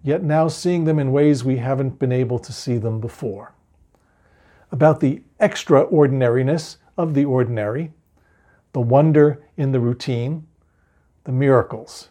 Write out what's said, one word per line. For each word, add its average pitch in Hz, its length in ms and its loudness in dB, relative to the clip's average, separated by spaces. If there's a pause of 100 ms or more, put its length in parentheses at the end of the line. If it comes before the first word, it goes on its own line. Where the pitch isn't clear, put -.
yet 156 200 -2
now 160 260 0
seeing 175 360 -2
them 156 140 2
in 135 140 0
ways 143 320 2
we 131 140 0
haven't 131 400 -4
been 131 140 -2
able 123 260 -2
to - 140 -12
see 120 260 -6
them 110 220 -6
before. 110 540 -12 (1160)
About 151 280 2
the 143 220 -2 (160)
extraordinariness 139 1400 0 (180)
of 165 180 -4
the 139 100 2
ordinary, 127 680 -4 (800)
the 135 80 -4
wonder 147 600 4 (140)
in 135 160 -2
the 127 80 0
routine, 120 640 -4 (800)
the 135 80 -8
miracles 127 800 0